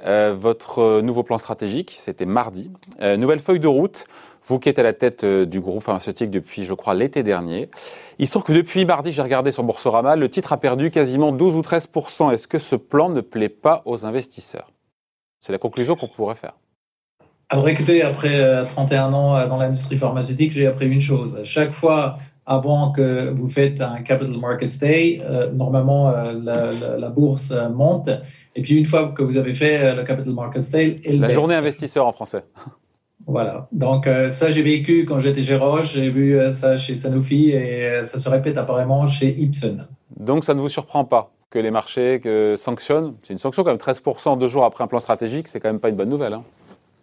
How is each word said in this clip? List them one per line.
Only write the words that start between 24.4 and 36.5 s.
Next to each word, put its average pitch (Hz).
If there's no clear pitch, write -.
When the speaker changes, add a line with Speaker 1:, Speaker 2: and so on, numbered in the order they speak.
Speaker 2:
Day, 165
euh, 131
normalement, 135
euh, 117
la, 117
la, 117
la 120
bourse, 135
euh, 117
monte. 139
Et 131
puis 147
une 156
fois 156
que 143
vous 131
avez 127
fait, 147
euh, 135
le 123
Capital 131
Markets 123
Day, 156
elle 143
Speaker 1:
La 113
Speaker 2:
baisse. 127
Speaker 1:
journée 156
investisseur 147
en 117
français. 104
Speaker 2:
Voilà. 123
Donc, 135
euh, 131
ça, 160
j'ai 151
vécu 151
quand 139
j'étais 139
chez 135
Roche, 143
j'ai 131
vu, 139
euh, 135